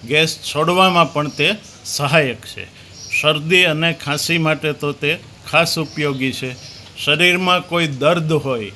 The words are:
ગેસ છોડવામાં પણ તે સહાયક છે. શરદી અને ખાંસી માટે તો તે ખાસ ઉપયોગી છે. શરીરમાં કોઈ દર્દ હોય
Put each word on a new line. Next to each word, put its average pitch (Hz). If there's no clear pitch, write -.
ગેસ 156
છોડવામાં 170
પણ 147
તે 151
સહાયક 139
છે. -
શરદી 156
અને 160
ખાંસી 151
માટે 156
તો 147
તે 139
ખાસ 165
ઉપયોગી 139
છે. 127
શરીરમાં 180
કોઈ 170
દર્દ 156
હોય 127